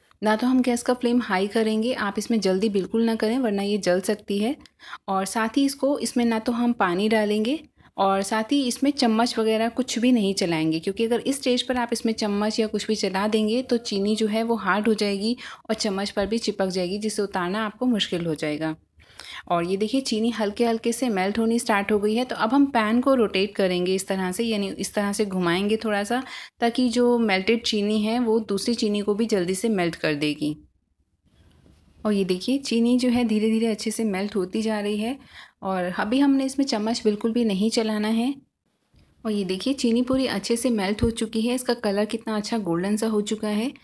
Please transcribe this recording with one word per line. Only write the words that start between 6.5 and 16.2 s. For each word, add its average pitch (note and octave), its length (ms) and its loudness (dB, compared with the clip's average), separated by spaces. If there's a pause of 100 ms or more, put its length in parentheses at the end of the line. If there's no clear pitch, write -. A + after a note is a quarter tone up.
हम A#3+ 240 2
पानी F#3+ 340 2
डालेंगे G#3+ 520 0 (360)
और G3 260 2
साथ A3 280 -2
ही C#4+ 160 2
इसमें C4 240 0
चम्मच A#3+ 480 2
वगैरह A3 300 2
कुछ B3 300 -4
भी B3 120 4
नहीं G3+ 220 4
चलाएंगे, E3 460 0
क्योंकि G3 260 -2
अगर A3+ 160 0
इस C#4 140 -2
स्टेज B3 260 0
पर B3+ 160 -2
आप A#3 160 -2
इसमें A3+ 200 0
चम्मच G#3 460 -2
या A3 80 2
कुछ G#3 200 -6
भी G#3+ 80 0
चला G3 320 -2
देंगे A3 360 0
तो B3+ 160 0
चीनी G#3 360 -2
जो A3 120 0
है A3 160 0
वो A#3 120 0
हार्ड G3+ 320 0
हो A3+ 60 4
जाएगी G#3 420 -2 (340)
और A3+ 60 -2
चम्मच G3+ 360 -4
पर G3+ 160 -2